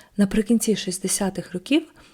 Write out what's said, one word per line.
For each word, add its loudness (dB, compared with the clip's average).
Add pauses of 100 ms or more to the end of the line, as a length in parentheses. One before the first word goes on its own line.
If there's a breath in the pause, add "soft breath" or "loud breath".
(160 loud breath)
наприкінці 2
шістдесятих -4
років, 0 (320 soft breath)